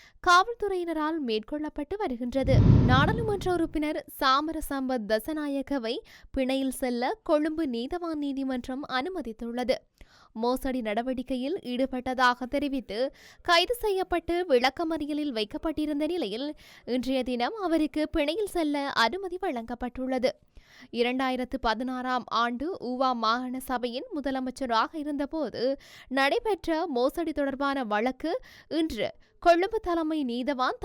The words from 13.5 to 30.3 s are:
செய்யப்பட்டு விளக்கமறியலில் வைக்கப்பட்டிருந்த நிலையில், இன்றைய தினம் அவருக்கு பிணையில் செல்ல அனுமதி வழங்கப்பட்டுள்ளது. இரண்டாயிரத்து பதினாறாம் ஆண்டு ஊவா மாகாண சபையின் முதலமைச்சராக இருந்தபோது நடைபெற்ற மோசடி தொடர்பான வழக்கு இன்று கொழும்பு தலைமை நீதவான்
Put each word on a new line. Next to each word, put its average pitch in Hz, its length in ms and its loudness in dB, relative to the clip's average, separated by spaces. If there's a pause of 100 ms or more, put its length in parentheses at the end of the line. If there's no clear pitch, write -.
செய்யப்பட்டு 359 720 -2
விளக்கமறியலில் 294 840 0
வைக்கப்பட்டிருந்த 302 760 -4
நிலையில், 294 500 -4 (300)
இன்றைய 254 380 0
தினம் 247 320 -2
அவருக்கு 311 600 0
பிணையில் 330 280 0
செல்ல 294 460 -2
அனுமதி 339 500 0
வழங்கப்பட்டுள்ளது. 247 880 -2 (600)
இரண்டாயிரத்து 254 720 -2
பதினாறாம் 254 640 -2
ஆண்டு 240 540 -2
ஊவா 254 340 0
மாகாண 247 460 0
சபையின் 247 460 -4 (100)
முதலமைச்சராக 262 800 0
இருந்தபோது 277 840 -2 (300)
நடைபெற்ற 330 800 2
மோசடி 294 440 0
தொடர்பான 277 520 -2
வழக்கு 254 560 -2 (280)
இன்று 311 460 -2 (260)
கொழும்பு 349 400 4
தலைமை 320 460 0
நீதவான் 254 600 -2